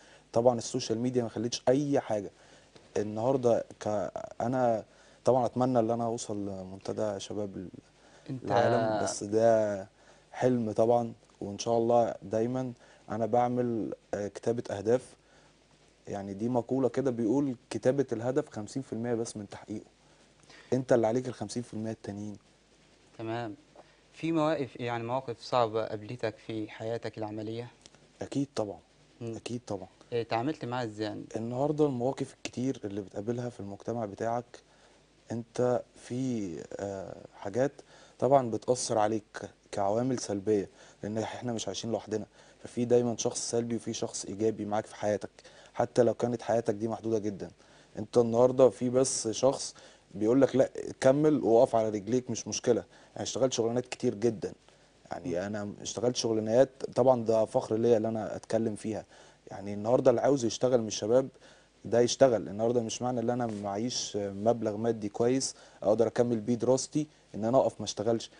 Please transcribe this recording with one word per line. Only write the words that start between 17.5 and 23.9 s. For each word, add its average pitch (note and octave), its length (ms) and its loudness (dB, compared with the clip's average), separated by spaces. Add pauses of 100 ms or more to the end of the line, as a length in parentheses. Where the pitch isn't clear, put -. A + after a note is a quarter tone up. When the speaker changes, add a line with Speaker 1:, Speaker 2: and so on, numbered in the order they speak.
Speaker 1:
"كتابة C3 420 2
الهدف C3 360 -2
خمسين A2 340 -8
في - 100 -10
المية A#2 220 -2
بس A2+ 220 -4
من G#2 120 -10
تحقيقه". - 360 -12 (880)
أنت B2+ 200 2
اللي A#2 140 4
عليك B2+ 220 0
الخمسين A#2 340 -8
في - 120 -14
المية A2 160 -6
التانيين. G#2 460 -10 (840)
Speaker 2:
تمام. A2+ 360 -6 (580)